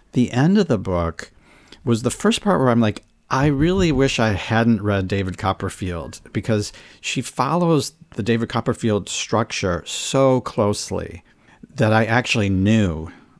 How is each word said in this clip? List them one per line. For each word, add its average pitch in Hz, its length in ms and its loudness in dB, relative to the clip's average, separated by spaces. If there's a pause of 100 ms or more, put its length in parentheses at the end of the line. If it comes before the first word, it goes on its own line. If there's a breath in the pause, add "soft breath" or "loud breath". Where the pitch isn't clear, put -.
(120)
the 123 200 0
end 156 260 4
of 190 100 2
the 120 100 2
book 87 540 -4 (540 soft breath)
was 117 180 0
the 120 80 0
first - 300 0
part 185 180 0
where 131 100 2
I'm 117 120 4
like, 104 220 0 (280)
"I 135 160 2
really 165 440 2
wish 135 280 2
I 113 140 2
hadn't 113 500 2
read 98 240 0
David 95 320 -4
Copperfield," 92 800 -4 (140)
because 107 380 -2 (300 loud breath)
she - 200 -6
follows 156 720 0 (220)
the 113 80 -6
David 113 260 0
Copperfield 110 600 -2
structure 95 800 -2
so 131 540 0
closely 92 840 -4 (520 loud breath)
that 110 180 2
I 110 120 4
actually 113 440 0
knew, 95 640 2 (280 loud breath)